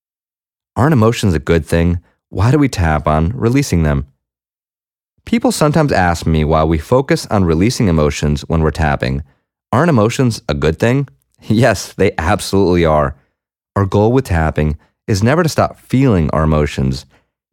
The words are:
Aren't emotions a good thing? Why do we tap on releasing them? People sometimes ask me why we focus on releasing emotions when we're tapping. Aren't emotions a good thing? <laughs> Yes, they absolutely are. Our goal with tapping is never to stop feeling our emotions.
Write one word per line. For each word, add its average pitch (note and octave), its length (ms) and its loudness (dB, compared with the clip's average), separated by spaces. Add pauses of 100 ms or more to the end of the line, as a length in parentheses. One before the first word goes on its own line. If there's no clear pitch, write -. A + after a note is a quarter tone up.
(760)
Aren't C3+ 160 2
emotions A2 420 2
a D2 40 0
good E2 260 0
thing? E2+ 360 0 (280)
Why G2+ 220 0
do D3+ 80 2
we C#3+ 100 2
tap D#2+ 380 -2
on D#2 240 0
releasing A#2 520 0
them? C#2+ 240 0 (1160)
People A#3 280 0
sometimes D3+ 400 2
ask F2+ 340 0
me D#2 180 2
why D#2 200 2
we D#2+ 140 0
focus C3+ 480 -2
on G2 180 0
releasing F#2 440 0
emotions D2 540 0
when D#2+ 200 -2
we're D#2 80 2
tapping. C#2 520 -2 (500)
Aren't D#3 180 2
emotions A2+ 580 0
a D2+ 60 -2
good D2 240 -2
thing? C3 340 0
<laughs> - 40 -20 (260)
Yes, A2 520 0
they F#2+ 240 0
absolutely F2+ 680 0
are. D2 320 0 (580)
Our G2+ 120 0
goal G#2+ 260 2
with C3 140 0
tapping D#2 520 -2 (280)
is G2+ 160 -2
never C#3+ 200 2
to E3 60 0
stop - 300 -2
feeling A#2 520 0
our D2+ 120 -2
emotions. D2 640 -2 (460)